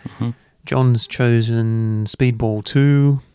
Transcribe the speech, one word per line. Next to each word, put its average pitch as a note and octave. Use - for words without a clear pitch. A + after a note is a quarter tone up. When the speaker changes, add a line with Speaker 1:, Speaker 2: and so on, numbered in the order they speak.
Speaker 1:
Mm-hmm. -
Speaker 2:
John's B2+
chosen A2+
Speedball A2+
two, C#3+